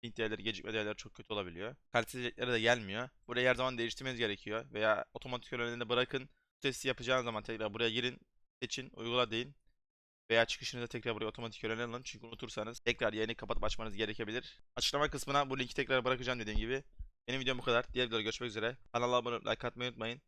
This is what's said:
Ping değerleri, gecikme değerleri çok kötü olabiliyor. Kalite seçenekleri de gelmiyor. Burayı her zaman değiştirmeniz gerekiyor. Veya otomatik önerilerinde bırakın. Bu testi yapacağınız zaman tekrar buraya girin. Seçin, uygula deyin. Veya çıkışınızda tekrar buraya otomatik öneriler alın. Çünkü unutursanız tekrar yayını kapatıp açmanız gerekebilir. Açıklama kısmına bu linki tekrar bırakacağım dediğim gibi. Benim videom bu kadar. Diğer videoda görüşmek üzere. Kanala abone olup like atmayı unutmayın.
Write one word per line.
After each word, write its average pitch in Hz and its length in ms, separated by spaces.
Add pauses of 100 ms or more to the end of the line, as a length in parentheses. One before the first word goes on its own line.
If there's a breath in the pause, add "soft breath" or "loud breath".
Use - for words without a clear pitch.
Ping 113 140
değerleri, 110 260
gecikme 104 300
değerleri 107 240
çok - 180
kötü - 180
olabiliyor. 101 440 (160)
Kalite 117 180
seçenekleri 123 420
de 117 80
gelmiyor. 113 480 (200)
Burayı 123 200
her 127 60
zaman 127 240
değiştirmeniz 120 400
gerekiyor. 107 540
Veya 107 320 (100)
otomatik 123 380
önerilerinde 120 360
bırakın. 127 400 (280)
Bu - 60
testi 135 260
yapacağınız 127 360
zaman 110 180
tekrar 107 320
buraya 113 160
girin. 120 300 (420)
Seçin, 127 300
uygula 117 380
deyin. 123 240 (760)
Veya 117 140
çıkışınızda 120 420
tekrar 117 280
buraya 110 120
otomatik 113 380
öneriler 113 200
alın. 120 180
Çünkü 117 240
unutursanız 113 540
tekrar 117 320
yayını 110 220
kapatıp 110 300
açmanız 104 320
gerekebilir. 110 600 (180)
Açıklama 143 340
kısmına 139 400
bu 131 80
linki 131 160
tekrar 131 300
bırakacağım 127 360
dediğim 107 180
gibi. 120 240 (460)
Benim 131 120
videom 131 180
bu 123 40
kadar. 120 320
Diğer 123 120
videoda 110 160
görüşmek 110 260
üzere. 110 280 (160)
Kanala 123 240
abone 120 180
olup - 120
like 113 200
atmayı 123 240
unutmayın. 117 380